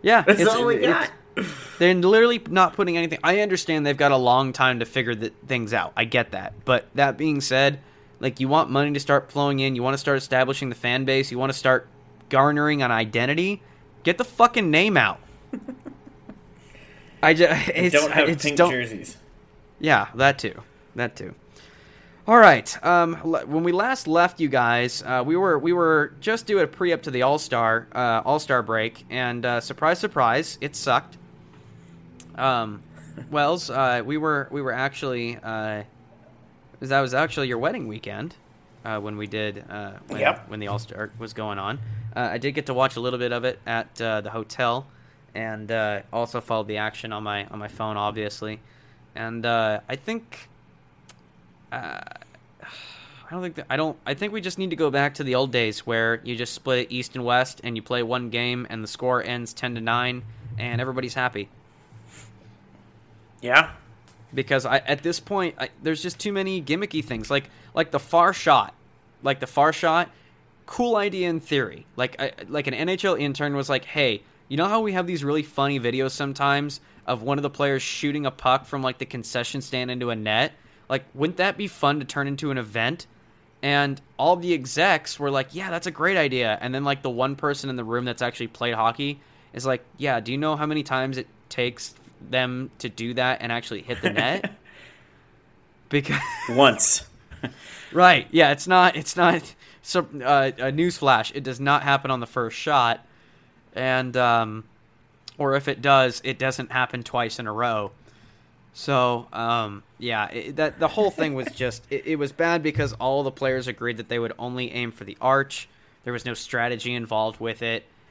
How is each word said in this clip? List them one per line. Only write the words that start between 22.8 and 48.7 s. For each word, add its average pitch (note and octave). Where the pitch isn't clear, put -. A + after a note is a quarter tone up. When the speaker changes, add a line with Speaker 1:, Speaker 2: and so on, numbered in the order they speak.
Speaker 1:
Um, E3+
l-, D#3+
when D#3
we F3
last A3+
left E3+
you D#3+
guys, B2
uh, B2+
we D#3
were, F3+
we E3
were D#3+
just A3
doing G3
a D3
pre-up F3
to D3
the B2
All-Star, A#2
uh, A#2
All-Star C3+
break, A2
and, B2
uh, A#2+
surprise, D#3
surprise, C3+
it C#3+
sucked. -
Um, A#2
<laughs> -
Wells, D3+
uh, B2
we D3
were, D3+
we C#3+
were C3
actually, B2
uh, G#2+
that C3+
was B2+
actually C#3+
your B2
wedding D#3
weekend, G#2+
uh, A2
when G#2
we G#2
did, G#2
uh, G2+
when, G#2+
Speaker 2:
Yep. -
Speaker 1:
when G#2+
the G#2
All-Star G#2+
was A2
going G#2+
on. G#2+
Uh, A#2+
I A2+
did C#3
get C#3+
to C3+
watch C3
a -
little B2+
bit A#2+
of A#2+
it B2
at, A2+
uh, A2
the G#2+
hotel, A#2+
and, G#2+
uh, G#2+
also A#2
followed A2
the G#2+
action G#2+
on G#2+
my, G2+
on G#2+
my G#2
phone, G#2+
obviously. G#2+